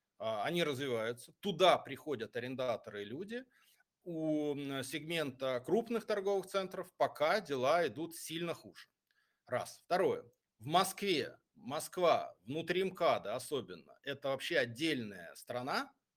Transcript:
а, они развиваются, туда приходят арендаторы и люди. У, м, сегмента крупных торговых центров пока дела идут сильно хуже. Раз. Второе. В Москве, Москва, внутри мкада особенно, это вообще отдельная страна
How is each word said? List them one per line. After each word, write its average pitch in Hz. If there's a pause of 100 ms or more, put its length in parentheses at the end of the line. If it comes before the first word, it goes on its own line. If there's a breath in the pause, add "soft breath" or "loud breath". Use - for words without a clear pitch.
(180)
а, 110
они 165
развиваются, 123
туда 170
приходят 127
арендаторы 120
и -
люди. 202 (600 soft breath)
У, 156
м, 139
сегмента 143
крупных 226
торговых 196
центров 185
пока 156
дела 147
идут 160
сильно 165
хуже. - (580)
Раз. -
Второе. 160 (360)
В 110
Москве, 175 (200)
Москва, 135
внутри 165
мкада 123
особенно, 90
это 139
вообще 143
отдельная 117
страна 143 (240)